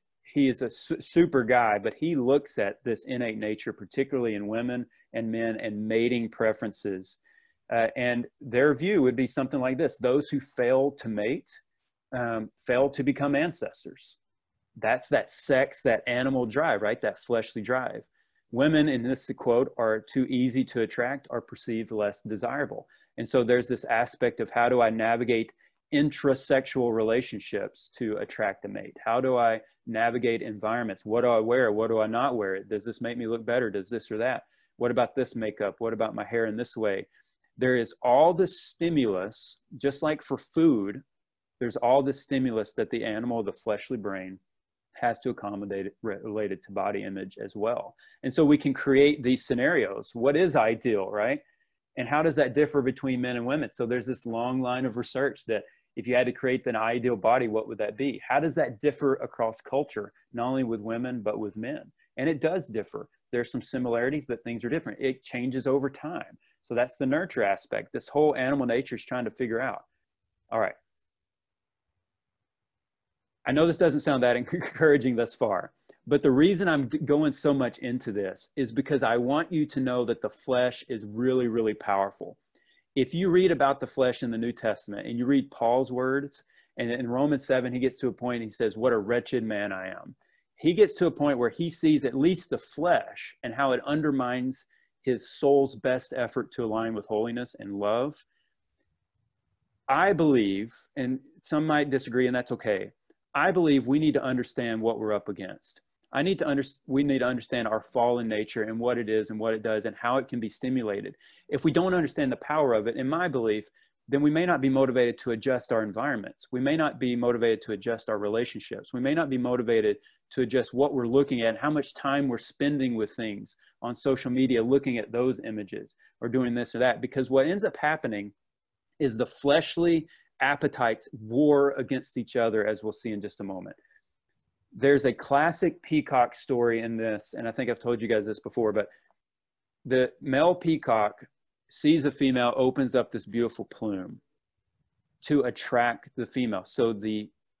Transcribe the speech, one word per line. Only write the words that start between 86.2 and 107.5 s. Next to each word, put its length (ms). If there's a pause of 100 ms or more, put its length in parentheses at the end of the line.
and 140
in 160
Romans 380
seven, 280
he 60
gets 200
to 80
a 60
point, 300
he 60
says, 280
"What 160
a 40
wretched 460
man 280
I 180
am." 260 (400)
He 180
gets 220
to 100
a 60
point 260
where 120
he 200
sees 340
at 120
least 340
the 80
flesh 840
and 100
how 180
it 140
undermines 800 (360)
his 280 (100)
soul's 360
best 400
effort 360
to 140
align 280
with 140
holiness 520
and 160
love. 500 (1600)
I 260
believe, 600 (220)
and 240 (220)
some 240
might 240
disagree, 380
and 80
that's 160
okay, 400 (420)
I 180
believe 360
we 120
need 160
to 80
understand 580
what 180
we're 140
up 160
against. 520 (300)
I 120
need 160
to 80
under-, 160 (240)
we 160
need 160
to 60
understand 420